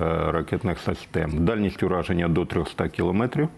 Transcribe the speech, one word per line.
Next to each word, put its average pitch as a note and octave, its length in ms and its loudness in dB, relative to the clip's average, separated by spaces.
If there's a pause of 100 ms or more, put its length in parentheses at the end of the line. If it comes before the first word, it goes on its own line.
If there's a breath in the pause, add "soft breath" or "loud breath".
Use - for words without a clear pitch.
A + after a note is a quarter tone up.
е, E2 300 0
ракетних E2 480 -2
систем. E2 640 -2
Дальність G#2 380 0
ураження F2 440 2
до E2+ 180 2
трьохста E2+ 440 -2
кілометрів. A2+ 680 0